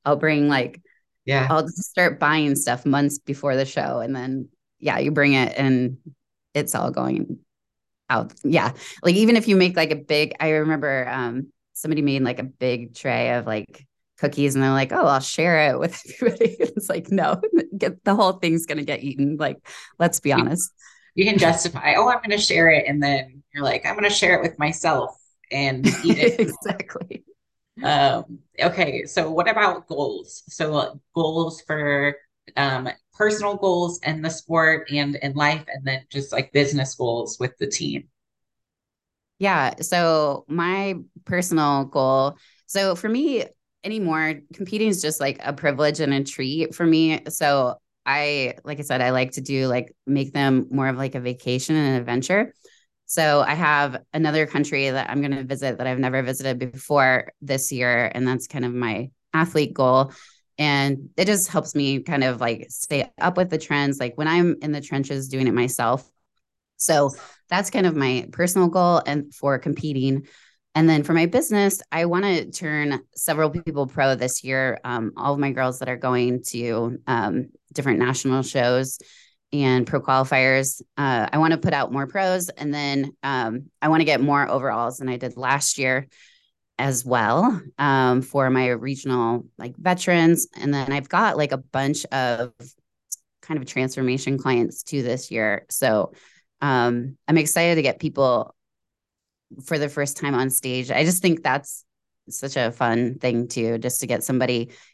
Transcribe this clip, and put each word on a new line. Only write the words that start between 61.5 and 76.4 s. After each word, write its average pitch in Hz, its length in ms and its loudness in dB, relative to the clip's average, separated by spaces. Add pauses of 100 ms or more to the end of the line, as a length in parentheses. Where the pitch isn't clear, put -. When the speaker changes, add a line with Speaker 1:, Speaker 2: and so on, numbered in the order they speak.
Speaker 1:
me 135 280 0
kind 139 220 -2
of, 123 160 -2
like, 117 300 -4
stay - 400 -4 (100)
up 180 160 0
with 180 140 0
the 156 80 -2
trends, 143 420 -2
like, 123 160 -6
when 151 120 -2
I'm 175 340 4
in 151 100 -4
the 147 80 -6
trenches 139 480 -6
doing 131 200 -2
it 107 60 2
myself. 120 540 -2 (680)
So - 340 2 (380)
that's 185 220 -2
kind 196 160 2
of - 100 2
my 127 360 0
personal 180 360 2
goal 175 380 4
and 143 280 -4
for 139 240 -2
competing. 135 680 -2 (480)
And 160 140 6
then 151 160 4
for 165 80 -2
my 170 140 4
business, 202 540 2 (120)
I 170 140 0
wanna 175 440 0
turn 147 500 -4 (140)
several 156 360 0
people 143 360 -4
pro 135 300 2
this 123 260 -4
year. 131 420 -2
Um, 120 320 -4
all 143 180 -2
of 143 40 -2
my 139 140 0
girls 127 260 -2
that 127 100 -8
are 127 80 -6
going 123 520 0